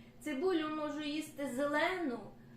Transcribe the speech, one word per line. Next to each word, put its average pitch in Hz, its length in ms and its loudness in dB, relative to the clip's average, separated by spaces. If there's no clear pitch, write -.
Цибулю 311 480 2
можу 302 320 -2
їсти 294 480 -2
зелену, 294 720 2